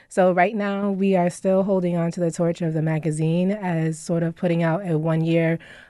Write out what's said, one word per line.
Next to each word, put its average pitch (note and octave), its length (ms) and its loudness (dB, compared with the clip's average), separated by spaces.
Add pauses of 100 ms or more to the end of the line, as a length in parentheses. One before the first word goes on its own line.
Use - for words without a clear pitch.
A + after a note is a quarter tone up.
(100)
So F#3 220 4
right F#3 240 2
now, G3+ 340 -2
we F#3+ 260 2
are F3 120 2
still F#3+ 360 0
holding F#3 320 0
on E3+ 160 0
to F3+ 80 -8
the E3 100 0
torch E3+ 320 -2
of D#3+ 100 -2
the D#3+ 80 -2
magazine D#3+ 680 0
as E3 480 -2
sort E3+ 240 -2
of E3 120 -2
putting E3+ 280 0
out E3 260 0
a D#3+ 80 0
one-year, E3 640 0 (320)